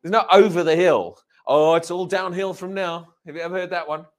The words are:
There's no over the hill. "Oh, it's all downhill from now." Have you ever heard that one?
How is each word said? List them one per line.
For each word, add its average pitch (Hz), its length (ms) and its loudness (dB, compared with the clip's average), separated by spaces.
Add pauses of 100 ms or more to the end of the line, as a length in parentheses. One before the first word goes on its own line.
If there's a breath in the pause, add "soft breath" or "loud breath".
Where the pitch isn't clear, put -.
There's 170 100 -8
no 208 200 0
over 190 320 6
the 160 120 2
hill. 135 420 2 (280 soft breath)
"Oh, 151 300 4
it's 165 160 -2
all 180 140 -4
downhill 185 480 -6
from 185 200 -12
now." 175 400 -8 (120)
Have 151 100 -16
you 170 60 -12
ever 170 160 -8
heard 180 120 -6
that 170 180 -8
one? 156 180 -8 (140)